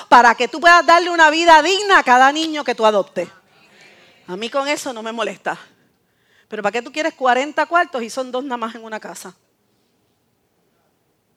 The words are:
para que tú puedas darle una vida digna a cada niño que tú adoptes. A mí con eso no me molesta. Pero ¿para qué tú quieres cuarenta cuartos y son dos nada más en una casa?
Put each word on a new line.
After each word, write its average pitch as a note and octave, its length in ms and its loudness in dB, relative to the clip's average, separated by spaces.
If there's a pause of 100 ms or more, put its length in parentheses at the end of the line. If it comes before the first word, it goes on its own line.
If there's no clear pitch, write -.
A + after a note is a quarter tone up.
para A#3+ 280 6
que A#3+ 100 -4
tú D4 140 -10
puedas E4+ 260 6
darle E4+ 240 4
una E4 180 4
vida D#4+ 320 4
digna F#4+ 380 0
a C#4+ 60 2
cada B3+ 260 4
niño D4+ 320 -8
que A#3+ 140 -6
tú A3 100 0
adoptes. G3 420 -2 (1000)
A F3 80 -12
mí A3+ 120 -10
con C#4 200 -4
eso D4 240 -8
no A3 100 -14
me A3+ 80 -10
molesta. G3+ 480 -8 (880)
Pero G#3 160 -14
¿para G3+ 80 -4
qué A#3 120 -8
tú C4+ 100 -18
quieres D#4 220 -6
cuarenta C4+ 520 -2
cuartos E4+ 340 -2
y A3+ 100 -12
son B3+ 200 -10
dos B3+ 140 -8
nada B3 140 -10
más A3+ 180 -10
en A3+ 80 -18
una A3 160 -14
casa? F#3 340 -18 (2000)